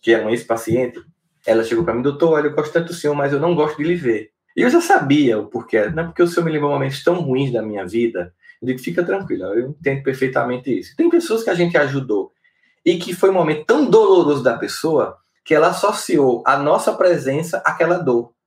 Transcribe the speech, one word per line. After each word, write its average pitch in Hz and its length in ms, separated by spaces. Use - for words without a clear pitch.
que 117 100
é 110 80
uma 107 120
ex-paciente. 117 680
Ela 113 180
chegou 113 180
pra 117 120
mim, 123 80
"Doutor, 143 320
olha, 147 140
eu 139 60
gosto - 160
tanto 170 180
do 175 60
senhor, 147 200
mas 143 180
eu 139 80
não 170 140
gosto 151 240
de 147 60
lhe 170 100
ver." 120 360
E - 60
eu 247 80
já 330 140
sabia 143 560
o 104 80
porquê. 113 420
Não 156 140
é 170 40
porque - 160
o 175 40
senhor 170 180
me 160 80
lembrou 147 180
momentos 135 320
tão 175 200
ruins 135 280
da 113 120
minha 104 240
vida. 92 480
Eu 127 60
digo, 127 120
"Fica 175 240
tranquila, 175 520
eu 123 160
entendo 139 320
perfeitamente 131 760
isso." - 160
Tem 339 140
pessoas 226 340
que - 60
a 190 60
gente 170 240
ajudou 135 520
e 180 140
que 180 160
foi 190 160
um - 20
momento 156 320
tão 262 240
doloroso 175 540
da 120 160
pessoa 110 580
que - 120
ela 156 140
associou 143 760
a 139 120
nossa 151 340
presença 165 720
àquela 170 320
dor. 123 380